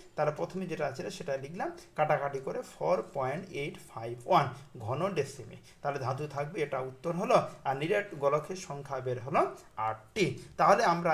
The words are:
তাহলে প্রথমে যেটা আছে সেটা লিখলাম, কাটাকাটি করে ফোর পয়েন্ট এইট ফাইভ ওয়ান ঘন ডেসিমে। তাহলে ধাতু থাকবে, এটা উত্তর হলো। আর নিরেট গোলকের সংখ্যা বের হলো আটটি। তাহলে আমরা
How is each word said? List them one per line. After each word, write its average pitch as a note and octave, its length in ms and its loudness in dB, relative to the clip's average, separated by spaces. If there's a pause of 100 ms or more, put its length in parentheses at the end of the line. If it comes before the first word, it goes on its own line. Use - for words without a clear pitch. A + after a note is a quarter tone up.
(160)
তাহলে D3+ 160 2
প্রথমে F3 340 -6
যেটা D#3+ 220 -2
আছে C3+ 240 -6
সেটা C#3 260 -4
লিখলাম, E3+ 320 -6 (260)
কাটাকাটি C#3 440 2
করে - 220 -6
ফোর E3+ 420 0 (100)
পয়েন্ট C3+ 380 -2
এইট C#3+ 240 -6 (140)
ফাইভ A#2 240 -8 (120)
ওয়ান E3 200 8 (340)
ঘন C3+ 340 -2
ডেসিমে। C#3 440 -4 (240)
তাহলে C#3+ 180 -2
ধাতু C3 280 -2
থাকবে, D3 340 -4
এটা C#3+ 180 0
উত্তর C3 340 -4
হলো। G#3 240 6 (260)
আর C3+ 140 0
নিরেট F#3 380 0
গোলকের D3 520 2
সংখ্যা C#3+ 320 -8
বের B2+ 200 -2
হলো D3 220 2 (360)
আটটি। A2 480 -2 (320)
তাহলে G3 260 6
আমরা E3+ 300 4